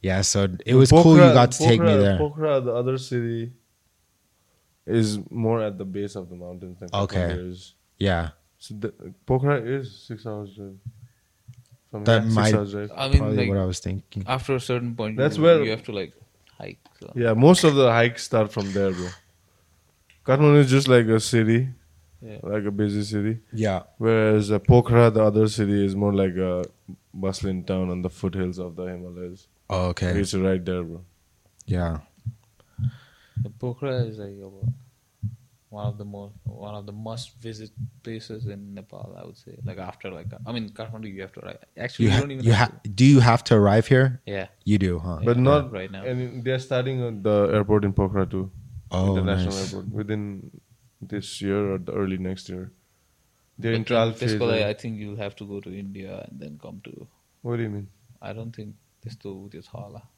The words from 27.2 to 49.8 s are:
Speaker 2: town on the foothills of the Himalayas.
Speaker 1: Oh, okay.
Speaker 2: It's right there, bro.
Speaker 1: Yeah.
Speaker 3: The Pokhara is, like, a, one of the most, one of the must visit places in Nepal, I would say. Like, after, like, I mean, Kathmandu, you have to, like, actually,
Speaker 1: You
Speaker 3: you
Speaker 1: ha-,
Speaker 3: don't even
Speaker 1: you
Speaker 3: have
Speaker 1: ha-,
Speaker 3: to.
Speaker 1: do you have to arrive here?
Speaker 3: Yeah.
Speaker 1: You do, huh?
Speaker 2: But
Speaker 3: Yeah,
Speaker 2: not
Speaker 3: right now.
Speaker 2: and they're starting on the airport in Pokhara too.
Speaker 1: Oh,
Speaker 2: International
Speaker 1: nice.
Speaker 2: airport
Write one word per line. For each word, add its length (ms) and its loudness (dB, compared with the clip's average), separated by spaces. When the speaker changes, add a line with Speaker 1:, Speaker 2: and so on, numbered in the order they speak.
Speaker 2:
town 260 -2
on 120 -6
the 80 -4
foothills 480 -6
of 180 -10
the 100 -10
Himalayas. 600 -14
Speaker 1:
Oh, 200 0
okay. 300 -2
Speaker 2:
It's 140 -4
right 300 0
there, 180 -4
bro. 200 -12
Speaker 1:
Yeah. 320 -2
Speaker 3:
The 80 -6
Pokhara 580 -6
is, 100 -14
like, 240 -14
a, 80 -18
one 160 -10
of 120 -8
the 60 -14
most, 280 -16
one 300 -14
of 100 -16
the 80 -16
must 480 -14
visit 300 -16
places 440 -12
in 280 -14
Nepal, 440 -18
I 60 -18
would 140 -20
say. 260 -20
Like, 140 -10
after, 320 -14
like, 160 -14
I 80 -12
mean, 180 -8
Kathmandu, 420 -14
you 100 -14
have 120 -16
to, 100 -18
like, 180 -16
actually, 280 -2
Speaker 1:
You 40 6
Speaker 3:
you 60 4
Speaker 1:
ha-, 40 2
Speaker 3:
don't 120 -4
even 120 -8
Speaker 1:
you 80 6
Speaker 3:
have 200 4
Speaker 1:
ha-, 100 -20
Speaker 3:
to. 80 -10
Speaker 1:
do 160 2
you 140 10
have 240 4
to 100 4
arrive 320 6
here? 400 2
Speaker 3:
Yeah. 220 -8
Speaker 1:
You 140 2
do, 200 0
huh? 260 -8
Speaker 2:
But 120 4
Speaker 3:
Yeah, 60 2
Speaker 2:
not 300 2
Speaker 3:
right 180 -10
now. 140 -16
Speaker 2:
and 400 -8
they're 140 -2
starting 440 -4
on 200 -8
the 320 2
airport 300 2
in 100 0
Pokhara 360 0
too. 200 -6
Speaker 1:
Oh, 260 0
Speaker 2:
International 380 0
Speaker 1:
nice. 180 -6
Speaker 2:
airport 200 -10